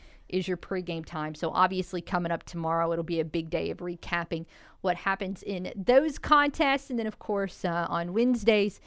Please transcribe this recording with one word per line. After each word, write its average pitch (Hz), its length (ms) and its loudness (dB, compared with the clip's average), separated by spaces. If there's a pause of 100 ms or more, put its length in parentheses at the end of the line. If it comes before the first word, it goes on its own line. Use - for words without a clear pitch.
(280)
is 185 180 -2
your 180 120 -2
pregame 170 480 -6
time. 156 280 -6
So 160 180 -4
obviously 185 500 2
coming 175 280 -2
up - 140 -4
tomorrow, 165 480 -2
it'll 165 100 -2
be 165 180 -2
a 160 40 2
big 165 240 -4
day 165 220 -2
of 170 80 -8
recapping 170 680 -6 (380)
what 180 140 2
happens 190 460 -4
in 185 320 -6
those 262 440 4
contests. 285 720 2
And 240 80 -4
then, 220 80 -2
of 214 120 -8
course, 202 460 -4
uh, 170 240 0
on 170 240 -4
Wednesdays, 214 720 4